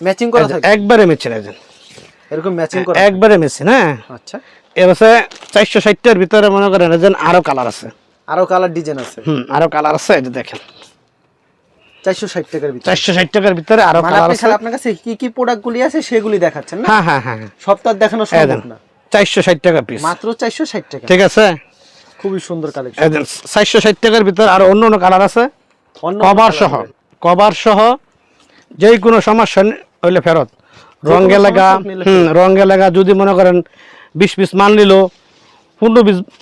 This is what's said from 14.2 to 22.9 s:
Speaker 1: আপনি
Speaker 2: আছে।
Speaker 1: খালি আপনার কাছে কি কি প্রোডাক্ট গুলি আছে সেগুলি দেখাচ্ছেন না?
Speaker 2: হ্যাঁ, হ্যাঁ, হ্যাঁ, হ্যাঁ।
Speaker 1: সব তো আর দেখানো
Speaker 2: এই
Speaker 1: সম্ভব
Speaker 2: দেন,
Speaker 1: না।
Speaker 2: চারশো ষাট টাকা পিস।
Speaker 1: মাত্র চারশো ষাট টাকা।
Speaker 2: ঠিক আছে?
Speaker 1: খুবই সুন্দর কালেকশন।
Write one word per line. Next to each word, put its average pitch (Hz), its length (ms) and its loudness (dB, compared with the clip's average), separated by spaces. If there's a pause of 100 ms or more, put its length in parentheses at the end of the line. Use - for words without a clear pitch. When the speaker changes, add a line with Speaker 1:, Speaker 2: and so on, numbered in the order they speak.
Speaker 1:
আপনি 170 120 2
Speaker 2:
আছে। 220 80 -10
Speaker 1:
খালি 220 120 2
আপনার 220 200 -6
কাছে 254 220 -8
কি 233 200 -12
কি 254 120 -10
প্রোডাক্ট 240 340 -6
গুলি 240 200 -8
আছে 262 200 -2
সেগুলি 214 360 -4
দেখাচ্ছেন 170 420 -6
না? 247 80 -4
Speaker 2:
হ্যাঁ, 214 160 2
হ্যাঁ, 147 180 0
হ্যাঁ, 120 160 -10
হ্যাঁ। 107 120 -16 (100)
Speaker 1:
সব 196 180 -2
তো - 100 -8
আর 220 80 -2
দেখানো 214 280 -2
Speaker 2:
এই - 40 -14
Speaker 1:
সম্ভব 160 200 0
Speaker 2:
দেন, 123 200 -4
Speaker 1:
না। 117 80 -20 (360)
Speaker 2:
চারশো 202 300 0
ষাট 175 200 0
টাকা 165 200 2
পিস। 110 200 -10
Speaker 1:
মাত্র 170 320 -6
চারশো 233 320 -8
ষাট - 220 -10
টাকা। - 180 -16
Speaker 2:
ঠিক 185 140 4
আছে? 202 240 2 (800)
Speaker 1:
খুবই 190 240 -6
সুন্দর 160 280 -10
কালেকশন। 131 260 -10